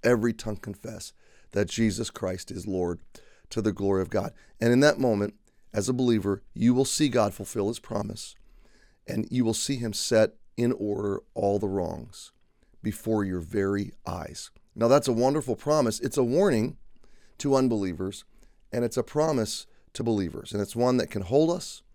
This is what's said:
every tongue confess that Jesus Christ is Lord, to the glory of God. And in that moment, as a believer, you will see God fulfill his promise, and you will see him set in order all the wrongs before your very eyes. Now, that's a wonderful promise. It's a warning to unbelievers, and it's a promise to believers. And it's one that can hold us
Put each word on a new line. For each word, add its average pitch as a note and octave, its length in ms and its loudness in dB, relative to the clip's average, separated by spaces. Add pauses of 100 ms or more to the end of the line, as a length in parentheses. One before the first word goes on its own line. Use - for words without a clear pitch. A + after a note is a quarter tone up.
every A#2 280 4
tongue A2 260 -8
confess G#2+ 540 -14 (400)
that G2+ 180 0
Jesus A2 400 0
Christ - 420 -8
is F#2+ 160 -8
Lord, F2+ 320 -2 (500)
to A2+ 120 -4
the G2+ 120 2
glory G2 280 2
of F2 80 -2
God. G2 240 -2 (280)
And A#2 100 6
in B2 100 6
that D3 180 6
moment, G#2+ 340 2 (400)
as G#2+ 160 -2
a B2+ 40 0
believer, A2 500 2 (100)
you A#2+ 200 4
will C3 120 4
see D3 240 0
God G#2+ 240 2
fulfill G2+ 340 -4
his A#2 120 -4
promise, - 560 -8 (720)
and G2+ 240 -4
you B2 120 0
will A2 120 0
see C#3 220 -4
him A#2 140 -6
set - 440 2 (200)
in A#2+ 160 2
order G#2 500 -2 (120)
all G2+ 240 2
the G2+ 100 -2
wrongs F2+ 640 -6 (520)
before G#2+ 400 -2
your F#2 160 -2
very G2 520 -2 (140)
eyes. - 460 -10 (240)
Now, A2+ 120 2
that's C#3 200 6
a B2+ 60 2
wonderful B2 420 0
promise. C#3+ 440 0
It's - 180 -4
a C3 60 2
warning C3+ 540 2 (640)
to C#3 160 2
unbelievers, G2+ 680 0 (480)
and A#2+ 140 0
it's A2+ 120 -2
a A#2+ 60 0
promise D3 640 -2 (280)
to B2 100 -8
believers. G#2 480 -2
And G#2 100 -2
it's G2 140 -4
one B2 220 2
that - 120 0
can G2 140 -6
hold C#3+ 260 2
us - 320 -6 (140)